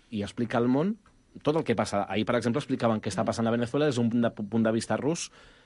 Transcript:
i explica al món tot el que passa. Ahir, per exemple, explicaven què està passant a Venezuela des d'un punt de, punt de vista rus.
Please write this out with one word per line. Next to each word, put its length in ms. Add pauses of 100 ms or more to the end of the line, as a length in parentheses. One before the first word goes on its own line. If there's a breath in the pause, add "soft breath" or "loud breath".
(100)
i 120
explica 360
al 100
món 280 (460)
tot 140
el 80
que 120
passa. 320
Ahir, 180
per 100
exemple, 220
explicaven 420
què 120
està 120
passant 220
a 40
Venezuela 360
des 100
d'un 140
punt 120
de, 80
punt 340
de 80
vista 240
rus. 340 (360 loud breath)